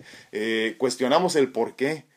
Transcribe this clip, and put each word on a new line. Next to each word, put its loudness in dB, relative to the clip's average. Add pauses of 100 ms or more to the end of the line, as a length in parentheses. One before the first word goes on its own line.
(320)
Eh, -2
cuestionamos 2
el 2
por -4
qué, -4 (120)